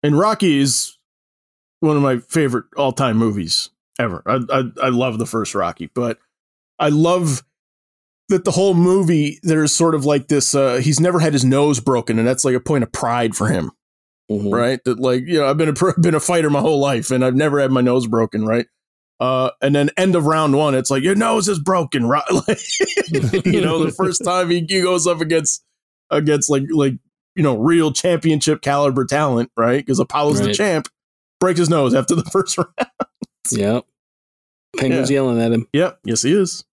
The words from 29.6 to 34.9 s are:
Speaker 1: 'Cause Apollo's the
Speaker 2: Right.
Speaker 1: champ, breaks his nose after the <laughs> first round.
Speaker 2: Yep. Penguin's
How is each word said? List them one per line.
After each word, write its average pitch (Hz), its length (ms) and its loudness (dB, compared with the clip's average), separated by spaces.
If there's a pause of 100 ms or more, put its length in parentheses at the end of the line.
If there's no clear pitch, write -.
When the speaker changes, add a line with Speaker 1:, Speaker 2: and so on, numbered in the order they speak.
Speaker 1:
'Cause 135 140 0
Apollo's 147 400 0
the - 80 0
Speaker 2:
Right. - 80 -2
Speaker 1:
champ, 185 340 -2 (500)
breaks 180 200 2
his 165 100 2
nose 143 240 2
after 135 220 0
the 170 80 -2
<laughs> - 80 -10
first - 260 -2
round. - 120 -2 (840)
Speaker 2:
Yep. 110 340 -2 (920)
Penguin's 131 320 0